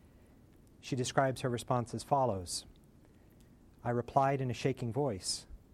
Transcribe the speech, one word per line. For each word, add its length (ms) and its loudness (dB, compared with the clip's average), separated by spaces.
She 160 -4
describes 460 2
her 60 0
response 460 0
as 80 -6
follows. 640 0
"I 80 -2
replied 500 2
in 100 -2
a 40 -2
shaking 380 -2
voice, 540 -4